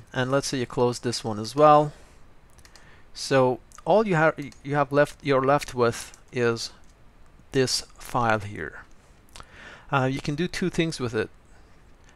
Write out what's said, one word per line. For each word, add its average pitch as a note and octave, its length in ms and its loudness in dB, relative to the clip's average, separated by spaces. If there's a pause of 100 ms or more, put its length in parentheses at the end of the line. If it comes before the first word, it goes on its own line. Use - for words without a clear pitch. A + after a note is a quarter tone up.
(140)
and B2+ 180 -2
let's C#3 160 0
say C#3 120 -4
you A#2+ 60 -4
close B2 340 0
this - 240 -6
one A2 160 -6
as A2+ 160 -10
well. D3+ 360 6 (1200)
So B2+ 460 2 (240)
all G#3 240 2
you F#3 80 0
have, D#3 240 2 (240)
you C#3 120 -4
have C#3 180 0
left, D3 280 2
you're C3+ 220 0
left C#3 320 0
with A#2 420 -2 (140)
is A#2 400 -2 (800)
this C3 300 0 (180)
file A2+ 400 0
here. G2 460 -12 (1040)
Uh, C3+ 140 2
you C3+ 160 -4
can D3 140 -6
do F3 120 -2
two - 220 -4
things E3 280 -2
with A#2 160 -6
it. A2 160 -4 (880)